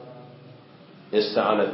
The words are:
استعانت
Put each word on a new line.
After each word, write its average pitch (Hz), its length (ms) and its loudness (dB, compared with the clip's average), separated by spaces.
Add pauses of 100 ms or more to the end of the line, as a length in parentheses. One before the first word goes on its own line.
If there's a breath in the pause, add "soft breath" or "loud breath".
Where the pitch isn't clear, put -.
(1160)
استعانت 104 600 2